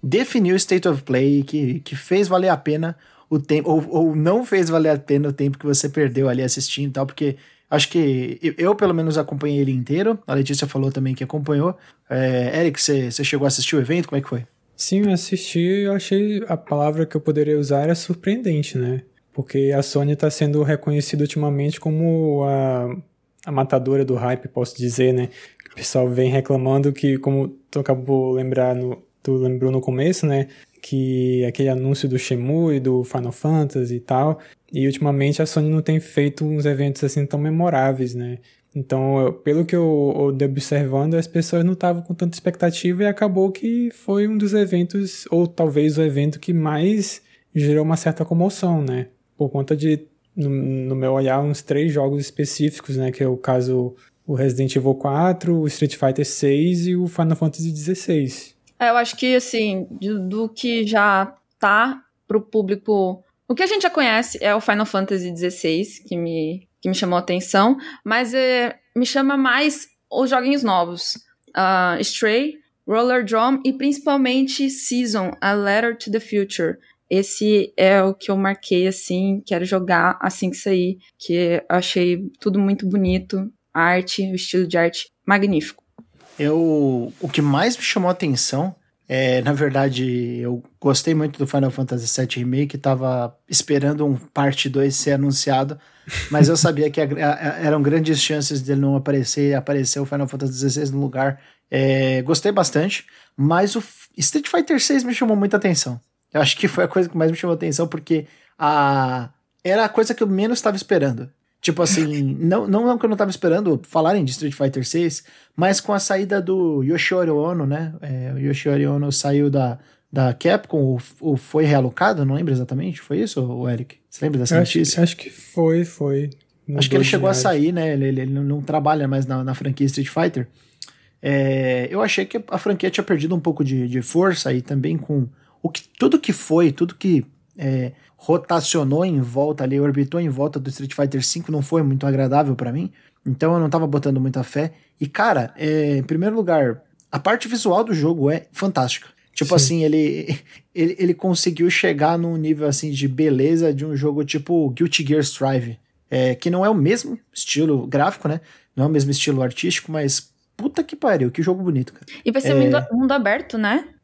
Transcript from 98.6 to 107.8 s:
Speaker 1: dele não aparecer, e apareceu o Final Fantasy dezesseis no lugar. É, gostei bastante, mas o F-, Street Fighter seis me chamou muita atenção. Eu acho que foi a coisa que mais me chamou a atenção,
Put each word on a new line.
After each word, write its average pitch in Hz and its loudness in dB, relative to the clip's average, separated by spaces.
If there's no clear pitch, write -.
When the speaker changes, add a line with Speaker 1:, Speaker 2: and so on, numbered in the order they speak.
Speaker 1:
dele 139 0
não 139 2
aparecer, 139 0
e - 0
apareceu 139 -2
o 139 -4
Final 139 -4
Fantasy 135 -6
dezesseis 139 -2
no 135 -4
lugar. 135 -2
É, 131 2
gostei 160 0
bastante, 190 0
mas 170 2
o 233 -2
F-, - -10
Street - 0
Fighter 320 2
seis 269 2
me 247 -4
chamou 220 2
muita 202 2
atenção. 170 0
Eu 151 2
acho - 0
que - 0
foi 180 0
a - -2
coisa 180 0
que 165 -8
mais 160 2
me 165 -2
chamou 175 -2
a 165 -2
atenção, 170 -2